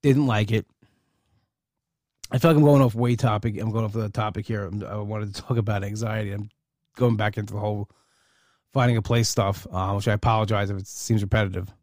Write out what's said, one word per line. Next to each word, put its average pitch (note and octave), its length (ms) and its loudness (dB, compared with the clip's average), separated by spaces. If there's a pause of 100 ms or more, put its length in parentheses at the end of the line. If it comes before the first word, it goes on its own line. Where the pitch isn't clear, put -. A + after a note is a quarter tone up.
didn't C#3+ 240 4
like G#2+ 260 0
it. A2 140 0 (1700)
I C3+ 60 -2
feel E3 140 4
like D3+ 60 6
I'm D3+ 60 6
going C#3+ 180 8
off A#2 140 4
way A#2+ 220 2
topic. G#2+ 400 0
I'm A2 140 -4
going A2+ 120 -2
off G#2 80 -4
the A2 160 -6
topic G#2+ 400 -6
here. G#2 160 -6
I'm, G#2 220 -8
I G#2 100 -10
wanted G#2 400 -8
to - 60 -12
talk A#2+ 160 2
about G#2 260 0
anxiety. G#2+ 480 -4
I'm G#2 180 -8 (460)
going A#2+ 220 4
back G#2 200 0
into G#2 160 -6
the G#2 60 -6
whole G#2 300 -4 (840)
finding B2 240 2
a A2 60 2
place A#2 260 2
stuff, G2 420 -2
uh, F#2+ 240 -4
which G2+ 140 -2
I G#2+ 60 2
apologize G#2 560 0
if G2+ 80 -6
it G2 100 -10
seems - 340 -2
repetitive. F#2+ 480 -2 (120)